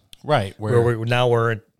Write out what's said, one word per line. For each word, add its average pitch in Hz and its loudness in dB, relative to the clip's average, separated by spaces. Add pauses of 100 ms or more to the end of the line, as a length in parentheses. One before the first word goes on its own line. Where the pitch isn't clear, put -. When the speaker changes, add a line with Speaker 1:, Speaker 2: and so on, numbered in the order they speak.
(240)
Speaker 1:
Right, 117 -2
Speaker 2:
Where 117 0
Speaker 1:
where 117 0
Speaker 2:
we, 113 -6
now 123 0
we're 117 0 (180)